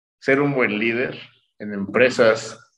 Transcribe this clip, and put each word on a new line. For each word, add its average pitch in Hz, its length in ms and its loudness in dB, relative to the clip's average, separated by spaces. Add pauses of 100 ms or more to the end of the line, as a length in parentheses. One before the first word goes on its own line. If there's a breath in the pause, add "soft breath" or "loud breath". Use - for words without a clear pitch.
(200)
ser 135 220 2
un 143 120 0
buen 110 240 0
líder 117 400 -2 (420)
en 104 140 -10
empresas 110 840 0 (180)